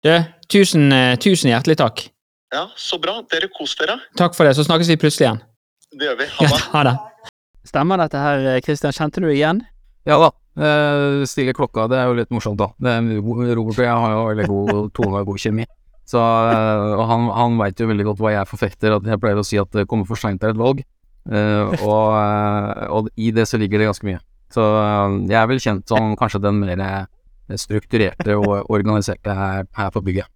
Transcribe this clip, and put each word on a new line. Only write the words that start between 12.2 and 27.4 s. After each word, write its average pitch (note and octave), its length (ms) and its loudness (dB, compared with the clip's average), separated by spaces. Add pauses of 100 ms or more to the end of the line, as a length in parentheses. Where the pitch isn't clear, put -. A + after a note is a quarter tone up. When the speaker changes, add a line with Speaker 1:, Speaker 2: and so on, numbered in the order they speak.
Speaker 3:
morsomt G#2+ 260 -4
da. G2+ 240 -2
Det B2+ 80 -2
er, A2+ 320 0
Robert A2+ 580 -2
og B2 60 2
jeg A#2+ 80 0
har A#2 240 0
jo A2+ 160 -2
veldig G#2+ 160 -2
god G#2 440 -2
<laughs> - 40 -14
tone G2+ 240 -2
og G2+ 60 -4
god G2 120 -6
kjemi. A2 280 -2 (400)
Så, B2 160 0
eh, A2 720 2
og A2+ 140 -2
han, A#2 160 0 (100)
han A#2 240 2
vet G2+ 220 -2
jo A2+ 80 0
veldig G2+ 160 0
godt G#2 160 -2
hva A2 100 0
jeg G2+ 160 -2
forfekter, G#2+ 480 -2
at G2+ 80 0
jeg G#2+ 160 -2
pleier G#2 220 0
å G2+ 40 -2
si G#2 140 -2
at G2 140 -2
det G#2 160 -2
kommer G#2 180 -2
for G#2+ 80 -6
sent G2+ 260 -4
til G#2+ 100 0
et G#2+ 60 -4
valg. C3 280 0 (420)
Eh, G#2 560 0
og, G#2+ 320 2
eh, G#2 800 -2
og A2 220 -2
i A2+ 160 -2
det A2+ 160 2
så A2+ 100 -2
ligger G#2 240 0
det G#2+ 80 2
ganske G2+ 160 -6
mye. F2+ 140 -6 (340)
Så, A#2 80 2
eh, G#2 640 0
jeg G2 160 0
er A2 80 2
vel C3 80 0
kjent G#2 300 -4
som A2 280 0
kanskje G#2+ 260 -2
den G2+ 180 0
mer, F#2 180 -4
eh, G2 760 -10